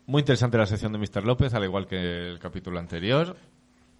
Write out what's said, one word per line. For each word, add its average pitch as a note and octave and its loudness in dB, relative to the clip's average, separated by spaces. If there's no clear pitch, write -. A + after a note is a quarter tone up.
Muy C#3 2
interesante B2 4
la G#2+ 6
sección G#2+ -2
de G#2+ -4
mister G2+ -2
López, B2+ 2
al G#2+ 0
igual F#2 -2
que F2 -4
el F2 -12
capítulo F2+ -8
anterior. A2+ 0